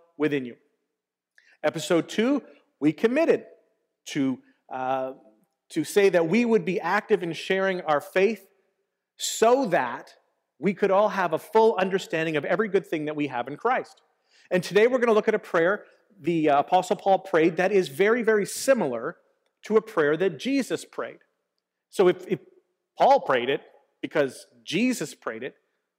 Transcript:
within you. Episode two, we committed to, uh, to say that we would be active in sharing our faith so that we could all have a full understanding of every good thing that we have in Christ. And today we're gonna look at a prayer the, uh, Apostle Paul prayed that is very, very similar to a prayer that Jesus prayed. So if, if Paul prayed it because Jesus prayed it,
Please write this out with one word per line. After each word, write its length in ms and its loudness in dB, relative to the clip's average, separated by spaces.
within 260 -2
you. 120 -14
Episode 460 -2
two, 340 0
we 120 2
committed 540 0
to, 360 -4
uh, 460 -6
to 140 -4
say 260 4
that 180 2
we 160 2
would 200 2
be 160 -2
active 420 0
in 100 -6
sharing 500 -2
our 180 0
faith 460 0
so 500 2
that 500 -4
we 160 0
could 160 0
all 200 4
have 220 -2
a 60 -2
full 380 2
understanding 600 -2
of 80 -2
every 240 -2
good 180 -2
thing 200 -6
that 100 -6
we 120 -2
have 200 -6
in 80 -12
Christ. 460 -4
And 120 0
today 240 4
we're 120 2
gonna 140 2
look 160 2
at 60 2
a 40 -2
prayer 480 0
the, 300 0
uh, 80 4
Apostle 380 0
Paul 240 2
prayed 380 0
that 120 0
is 160 2
very, 360 0
very 220 2
similar 760 -2
to 140 -4
a 40 4
prayer 360 0
that 200 -2
Jesus 480 -4
prayed. 360 -14
So 180 2
if, 180 -2
if 140 -4
Paul 220 6
prayed 280 -2
it 140 -2
because 480 -4
Jesus 500 -4
prayed 300 -12
it, 100 -12